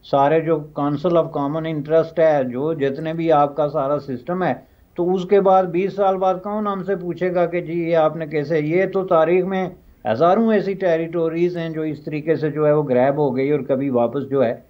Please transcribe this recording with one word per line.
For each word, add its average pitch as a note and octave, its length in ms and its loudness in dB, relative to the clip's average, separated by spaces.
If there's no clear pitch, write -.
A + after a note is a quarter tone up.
सारे D3 380 2
जो D3+ 380 -2
council D3 340 -2
of D#3+ 140 2
common D3+ 360 -4
interest D#3 440 0
है, D3 320 2
जो C#3+ 240 -4
जितने D3+ 400 -4
भी E3 160 -2
आपका D3 360 2
सारा C#3+ 320 -2
सिस्टम D3 460 -6
है, - 280 -4
तो F3 80 -2
उसके F#3 360 2
बाद F#3+ 240 4
बीस F3+ 320 -2
साल G3 200 2
बाद F#3 240 0
कौन G#3 260 -4
हमसे F#3+ 300 -4
पूछेगा F3 500 -2
कि F3 140 -4
जी D#3 120 -10
ये E3+ 220 -2
आपने D#3+ 320 0
कैसे? D3+ 340 -2
ये E3+ 260 0
तो F#3+ 160 -2
तारीख F3 420 2
में F#3+ 320 -4
हज़ारों F3+ 460 4
ऐसी G3 220 0
टेरिटरीज E3+ 840 0
हैं E3 160 -6
जो D#3 120 -6
इस D3+ 200 -6
तरीके D3+ 320 -2
से D3+ 140 -2
जो D3+ 160 0
है D3 100 6
वो D3+ 60 2
ग्रैब C3+ 380 2
हो C#3+ 100 2
गई C3 200 0
और D3 120 2
कभी C3+ 280 -2
वापस A#2+ 300 0
जो C3 220 0
है A#2+ 280 -2